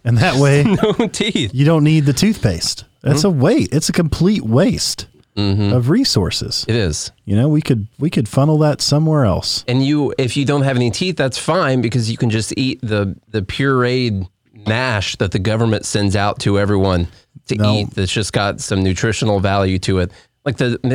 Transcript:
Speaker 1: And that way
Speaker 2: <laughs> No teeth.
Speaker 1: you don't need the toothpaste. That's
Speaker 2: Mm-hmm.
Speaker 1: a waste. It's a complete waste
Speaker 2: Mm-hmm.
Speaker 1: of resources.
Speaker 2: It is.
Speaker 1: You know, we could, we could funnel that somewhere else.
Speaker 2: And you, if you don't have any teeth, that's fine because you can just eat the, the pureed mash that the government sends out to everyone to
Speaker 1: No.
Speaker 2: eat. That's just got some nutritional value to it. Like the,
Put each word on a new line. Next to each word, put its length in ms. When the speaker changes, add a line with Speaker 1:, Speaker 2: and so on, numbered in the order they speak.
Speaker 1:
And 140
that 180
way 280
Speaker 2:
<laughs> 180
No 100
teeth. 460
Speaker 1:
you 100
don't 180
need 220
the 80
toothpaste. 720
That's 220
Speaker 2:
Mm-hmm. 160
Speaker 1:
a 20
waste. 320
It's 140
a 40
complete 500
waste 640
Speaker 2:
Mm-hmm. 380
Speaker 1:
of 160
resources. 800
Speaker 2:
It 80
is. 340
Speaker 1:
You 100
know, 140
we 120
could, 280
we 100
could 200
funnel 300
that 220
somewhere 440
else. 420
Speaker 2:
And 180
you, 320
if 200
you 80
don't 180
have 140
any 160
teeth, 240
that's 220
fine 440
because 260
you 80
can 140
just 260
eat 260
the, 340
the 120
pureed 880
mash 500
that 160
the 80
government 460
sends 280
out 260
to 200
everyone 480
to 80
Speaker 1:
No. 180
Speaker 2:
eat. 160
That's 220
just 200
got 280
some 240
nutritional 560
value 400
to 180
it. 140
Like 140
the, 200